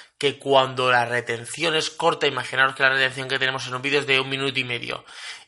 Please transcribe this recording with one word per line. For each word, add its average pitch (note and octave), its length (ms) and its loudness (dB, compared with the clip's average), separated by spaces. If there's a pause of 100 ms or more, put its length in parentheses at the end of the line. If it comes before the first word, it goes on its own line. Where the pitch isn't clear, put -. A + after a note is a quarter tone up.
(180)
Que C#3 200 0
cuando C3 540 4
la A#2+ 140 4
retención A#2+ 680 -4
es D#3 160 0
corta, D#3+ 380 0
imaginaros C3 480 0
que C#3 80 -4
la C3 60 6
retención C3 400 0
que C3+ 100 0
tenemos C3 280 -2
en B2+ 80 -6
un B2+ 60 -6
vídeo C#3 200 0
es C3 60 -6
de C3+ 120 4
un C3 80 -2
minuto C3+ 320 -2
y B2+ 60 -2
medio, - 400 -8 (420)